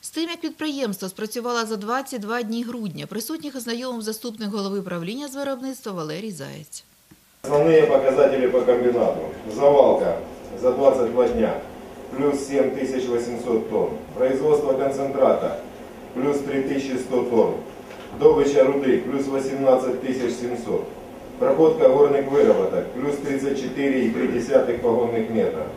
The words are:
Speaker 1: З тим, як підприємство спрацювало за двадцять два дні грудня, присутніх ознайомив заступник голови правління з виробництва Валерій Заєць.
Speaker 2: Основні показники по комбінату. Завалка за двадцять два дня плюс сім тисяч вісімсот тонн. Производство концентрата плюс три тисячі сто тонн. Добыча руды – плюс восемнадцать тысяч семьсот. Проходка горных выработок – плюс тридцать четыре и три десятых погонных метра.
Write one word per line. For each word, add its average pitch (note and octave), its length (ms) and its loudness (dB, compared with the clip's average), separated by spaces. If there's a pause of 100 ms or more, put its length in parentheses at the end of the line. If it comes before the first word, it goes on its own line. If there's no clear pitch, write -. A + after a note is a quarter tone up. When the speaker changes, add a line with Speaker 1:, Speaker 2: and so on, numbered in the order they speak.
Speaker 1:
З - 100 -14
тим, E4 200 -6
як E4+ 100 -10
підприємство C#4 680 -6
спрацювало A3+ 580 -6
за A3 100 -6
двадцять A#3+ 440 -6
два A3+ 220 -4
дні A3+ 220 -6
грудня, G#3+ 420 -8
присутніх C#4+ 500 -8
ознайомив A#3 460 -6
заступник A3 480 -8
голови G3 320 -4
правління F3+ 460 -8
з C4 80 -12
виробництва C4 560 -6
Валерій F3 380 -8
Заєць. D3 540 -14 (580)
Speaker 2:
Основні D#3 400 6
показники C3+ 680 4
по B2 140 2
комбінату. A#2+ 580 2 (340)
Завалка C#3 640 4 (440)
за B2+ 80 4
двадцять B2+ 420 4
два A#2+ 160 2
дня A2+ 320 0 (560)
плюс C#3 320 0
сім C3 220 2
тисяч B2+ 340 -4
вісімсот A#2 680 -2
тонн. G#2+ 200 0 (240)
Производство C3+ 600 2
концентрата - 840 0 (580)
плюс C#3 240 0
три C3+ 240 -2
тисячі C3+ 360 -4
сто B2 240 -2
тонн. G#2+ 320 2 (640)
Добыча C#3+ 460 6
руды – B2+ 360 2
плюс C#3 260 -4
восемнадцать C3+ 760 2
тысяч B2 340 -2
семьсот. A#2 500 -4 (540)
Проходка C#3+ 500 6
горных C#3+ 380 4
выработок – - 680 2
плюс C#3+ 240 -4
тридцать C#3 440 -2
четыре C3 460 0
и A2 40 2
три B2 180 0
десятых A#2+ 520 2
погонных A#2 500 2
метра. F#2+ 340 0 (120)